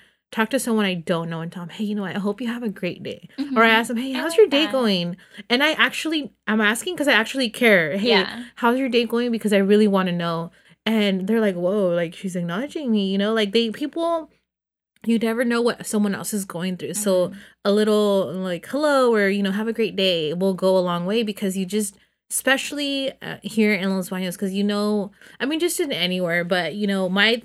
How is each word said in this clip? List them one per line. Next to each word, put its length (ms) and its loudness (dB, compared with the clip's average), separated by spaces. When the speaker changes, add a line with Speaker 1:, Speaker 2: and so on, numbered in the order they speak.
Speaker 1:
talk 180 0
to 100 0
someone 260 0
I 100 0
don't 340 -2
know 120 -8
and 100 -8
tell 120 -12
'em, 60 -12
"Hey, 160 -6
you 100 -4
know 60 -4
what? 140 -6
I 40 -4
hope 220 -4
you 60 -4
have 160 -6
a 60 -4
great 340 -8
day." 260 -12
Or 80 6
I 40 8
Speaker 2:
Mm-hmm. 120 8
Speaker 1:
ask 100 0
them, 80 -2
"Hey, 160 -4
Speaker 2:
I 40 -4
Speaker 1:
how's 140 -2
Speaker 2:
like 80 2
Speaker 1:
your 80 10
day 180 4
Speaker 2:
that. 60 -2
Speaker 1:
going?" 440 0
And 140 2
I 100 4
actually, 600 -2
I'm 120 2
asking 380 0
'cause 100 0
I 60 4
actually 360 0
care. 480 4
"Hey, 120 0
Speaker 2:
Yeah. 340 0
Speaker 1:
how's 240 2
your 100 0
day 160 2
going?" 260 -2
Because 220 0
I 60 6
really 280 6
wanna 260 2
know. 380 -4
And 420 2
they're 140 2
like, 140 0
"Whoa, 340 0
like, 260 -2
she's 200 -8
acknowledging 560 -4
me," 180 2
you 80 0
know? 160 0
Like, 200 0
they, 180 2
people, 580 -4
you 140 2
never 260 -2
know 160 0
what 240 -2
someone 300 0
else 180 -8
is 120 -4
going 320 -6
through. 180 -8
So 340 2
Speaker 2:
Mm-hmm. 100 -14
Speaker 1:
a 60 2
little, 640 2
like, 340 -6
"Hello," 460 2
or, 160 4
you 140 0
know, 80 0
"Have 180 -2
a 40 -4
great 220 -2
day," 380 0
will 220 0
go 220 4
a 40 6
long 240 -2
way 180 0
because 340 -4
you 80 -2
just, 320 -4
especially, 800 -2
uh, 220 -10
here 300 2
in 220 -2
Los 140 -4
Baños, 280 -6
'cause, 160 -4
you 100 0
know, 480 -2
I 60 -2
mean, 140 -2
just 200 -2
in 120 -2
anywhere, 520 0
but, 320 -2
you 120 -2
know, 200 0
my 380 2